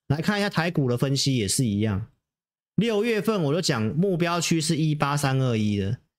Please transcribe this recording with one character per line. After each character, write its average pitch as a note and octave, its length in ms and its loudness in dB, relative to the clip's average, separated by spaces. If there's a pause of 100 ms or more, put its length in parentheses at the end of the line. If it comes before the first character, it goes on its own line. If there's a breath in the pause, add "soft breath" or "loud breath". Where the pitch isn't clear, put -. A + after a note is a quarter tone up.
来 D3 140 0
看 G#3 160 0
一 G3+ 40 0
下 G3+ 80 0
台 E3+ 200 0
股 D3 200 0
的 A#2+ 80 0
分 C#3 180 0
析 C3+ 220 0
也 G#2 100 0
是 C3 180 0
一 G2+ 140 0
样。 G#2+ 320 -2 (640)
六 G#3 280 0
月 A3+ 180 0
份 G#3 220 0
我 C#3 100 0
就 F3+ 80 0
讲 B2+ 200 0 (140)
目 F3+ 220 0
标 E3+ 240 0
区 E3 180 0
是 D#3+ 160 -2
一 D3+ 180 0
八 D3 220 0
三 C3+ 240 0
二 B2+ 160 2
一 G#2 220 0
的， G2 220 -2 (200)